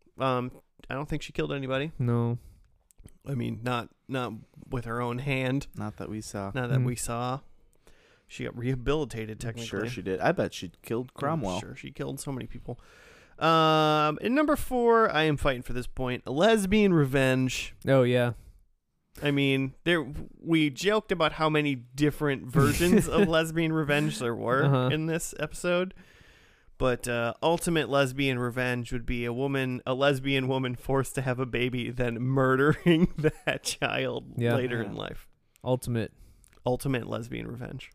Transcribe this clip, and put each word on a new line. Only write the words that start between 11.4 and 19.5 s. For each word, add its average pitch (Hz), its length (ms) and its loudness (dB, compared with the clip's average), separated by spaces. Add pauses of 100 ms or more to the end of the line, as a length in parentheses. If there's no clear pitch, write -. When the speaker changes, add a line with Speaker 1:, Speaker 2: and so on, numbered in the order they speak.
Speaker 1:
sure - 160 -12
she 135 160 -16
killed 135 260 -8
so - 140 -8
many 120 140 -8
people. - 340 -12 (580)
Um, 156 840 4
in 233 140 0
number 294 220 2
four, 233 560 4
I 156 100 2
am 156 140 2
fighting 131 260 0
for - 100 -8
this 120 140 -4
point. 127 400 -6
Lesbian 196 680 4
revenge. 131 800 2 (140)
Speaker 2:
Oh, 135 160 6
yeah. 123 300 4 (880)
Speaker 1:
I 147 80 0
mean, 135 440 0 (100)